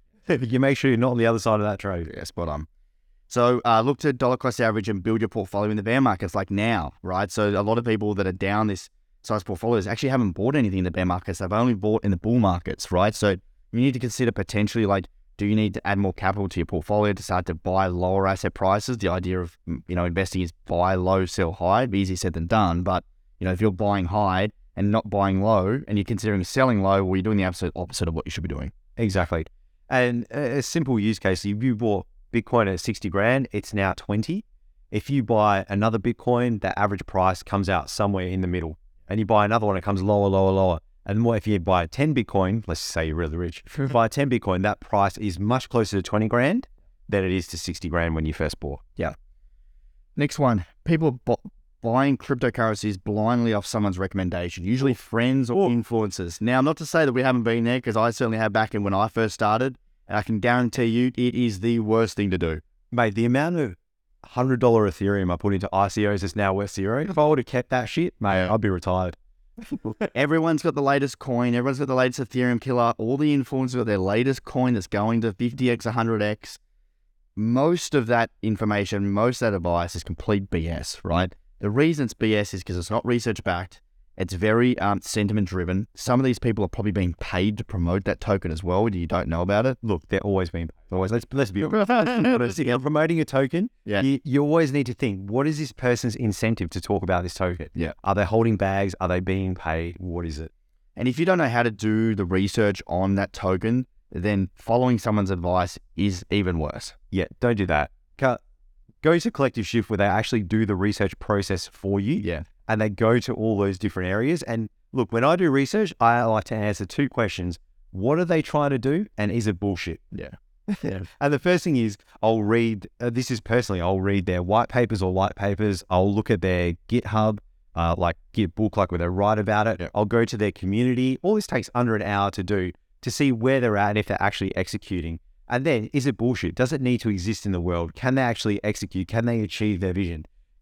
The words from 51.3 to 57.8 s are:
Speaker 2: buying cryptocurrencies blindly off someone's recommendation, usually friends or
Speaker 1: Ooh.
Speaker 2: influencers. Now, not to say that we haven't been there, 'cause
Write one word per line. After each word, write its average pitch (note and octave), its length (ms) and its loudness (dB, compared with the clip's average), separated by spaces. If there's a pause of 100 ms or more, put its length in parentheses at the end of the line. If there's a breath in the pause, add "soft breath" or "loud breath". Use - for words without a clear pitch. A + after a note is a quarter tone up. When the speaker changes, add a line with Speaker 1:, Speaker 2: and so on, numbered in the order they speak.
Speaker 2:
buying B2+ 360 2
cryptocurrencies A2+ 840 -2
blindly A2+ 520 0
off G2+ 120 -2
someone's G#2 340 -2
recommendation, F2+ 640 -4
usually B2+ 300 2
friends B2 560 0
or E3+ 200 2
Speaker 1:
Ooh. A#2+ 40 2
Speaker 2:
influencers. G#2+ 680 -2
Now, B2 200 2
not D3+ 160 2
to E3 80 -10
say D#3+ 200 2
that C3 80 2
we B2+ 80 2
haven't B2+ 220 2
been A#2 200 0
there, A#2+ 160 0
'cause A2+ 160 -4